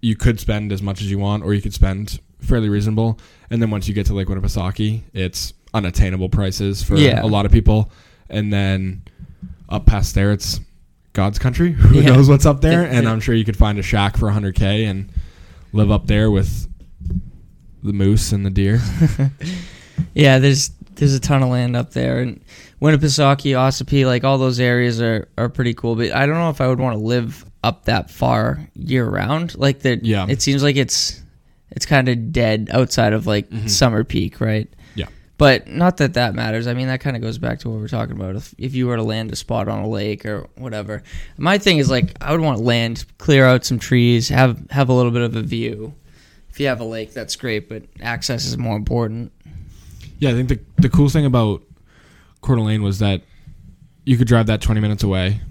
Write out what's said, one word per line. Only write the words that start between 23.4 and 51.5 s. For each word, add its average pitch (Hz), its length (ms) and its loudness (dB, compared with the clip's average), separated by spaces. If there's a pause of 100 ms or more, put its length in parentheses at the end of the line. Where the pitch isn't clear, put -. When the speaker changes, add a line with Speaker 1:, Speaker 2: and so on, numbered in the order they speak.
Speaker 2:
Ossipee, 135 500 0
like, 123 200 0
all 135 120 2
those 131 220 0
areas 123 420 0
are, 113 360 -2
are 117 100 -2
pretty 120 260 -2
cool. 117 220 -4
But 110 160 -2
I 135 140 0
don't 151 100 0
know 165 140 -2
if 143 100 -8
I 131 80 2
would 127 140 0
wanna 123 160 -2
live 117 480 -4 (180)
up - 220 -4
that 107 260 -2
far 123 640 -2
year 127 320 -2
round. 117 500 -4
Like, 139 220 0
the, 120 240 -2
Speaker 1:
Yeah. 104 240 0
Speaker 2:
it 131 140 -2
seems 139 220 0
like 143 120 2
it's, - 460 -2 (480)
it's - 160 -8
kinda 127 300 2
dead 113 580 -2
outside 117 400 2
of, 110 120 -2
like, 104 260 -2
Speaker 1:
Mm-hmm. 110 160 -6
Speaker 2:
summer 110 360 2
peak, - 380 -4
right? 110 260 -2 (280)
Speaker 1:
Yeah. 104 100 -8 (320)
Speaker 2:
But 135 320 4
not 175 280 0
that 107 180 -2
that 117 200 -2
matters. 113 320 -4
I 120 60 -4
mean, 127 140 -4
that 131 120 -4
kinda 131 200 -6
goes 113 180 -8
back 117 220 -6
to 120 100 -8
what 110 100 -6
we're 107 80 -8
talking 110 280 -6
about. 95 200 -8
If, - 220 -12
if 131 180 -8
you 127 120 -2
were 120 100 -2
to 113 60 -4
land 110 280 -6
a 117 60 -10
spot 110 320 -6
on 107 140 -6
a 107 40 -6
lake 107 380 -6
or 107 220 -10 (100)
whatever. 107 460 -12 (340)
My 180 200 0
thing 196 200 2
is, 135 120 2
like, 131 300 0
I 143 140 -6
would 165 80 0
want 139 180 -2
land, 117 460 -2 (120)
clear 135 280 4
out 127 180 4
some 123 160 -2
trees, 120 500 2
have, 131 300 2 (120)
have 135 180 0
a 131 40 4
little 123 180 2
bit 120 100 -2
of 120 160 -4
a 113 40 -4
view. 113 520 -6 (560)
If - 100 -20
you 143 80 -2
have 120 140 -4
a 117 40 -10
lake, 113 280 -10
that's 117 240 -12
great, 110 320 -6
but 113 140 -12 (180)
access 117 440 -6
is 123 120 -6
more 110 180 -4
important. 117 560 -4 (880)
Speaker 1:
Yeah, 143 100 0
I 120 40 0
think 123 160 -2
the, 123 100 0 (180)
the 170 120 6
cool 143 200 4
thing 151 160 2
about 117 380 0 (760)